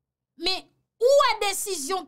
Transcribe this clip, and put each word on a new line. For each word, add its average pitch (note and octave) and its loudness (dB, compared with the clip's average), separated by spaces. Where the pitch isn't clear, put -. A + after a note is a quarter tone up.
men. F4+ -6
Ou C5+ 4
wè A#4+ 2
desizyon F#4+ -4